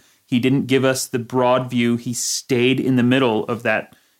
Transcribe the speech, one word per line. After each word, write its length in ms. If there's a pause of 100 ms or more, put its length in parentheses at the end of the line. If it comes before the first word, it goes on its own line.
(260)
He 140
didn't 260
give 180
us 220
the 140
broad 500
view. 260
He 160
stayed 680
in 160
the 60
middle 420
of 180
that 320 (260)